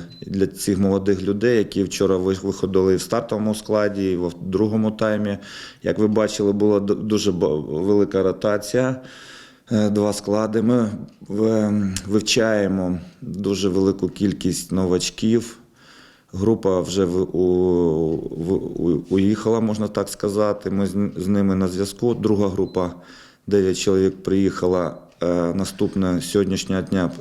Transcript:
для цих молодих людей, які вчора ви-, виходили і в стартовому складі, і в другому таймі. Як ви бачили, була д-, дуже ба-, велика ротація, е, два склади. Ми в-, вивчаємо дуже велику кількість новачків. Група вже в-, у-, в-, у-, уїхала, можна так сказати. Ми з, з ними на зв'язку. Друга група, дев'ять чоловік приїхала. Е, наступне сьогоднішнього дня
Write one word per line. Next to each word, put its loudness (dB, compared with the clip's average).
для 0
цих -2
молодих 2
людей, 2
які 0
вчора 0
ви-, 0
виходили 2
і 4
в -2
стартовому -2
складі, 0
і 0
в -2
другому 0
таймі. -2
Як -2
ви 4
бачили, 2
була 4
д-, 0
дуже 0
ба-, 2
велика 0
ротація, 0
е, 2
два 2
склади. 0
Ми 2
в-, 2
вивчаємо 2
дуже -2
велику 2
кількість -2
новачків. 0
Група 2
вже 0
в-, 0
у-, 2
в-, -4
у-, 0
уїхала, 2
можна -2
так -4
сказати. -2
Ми 0
з, -2
з -4
ними 2
на 0
зв'язку. -2
Друга 2
група, -2
дев'ять 2
чоловік 2
приїхала. 0
Е, 0
наступне -2
сьогоднішнього 0
дня 0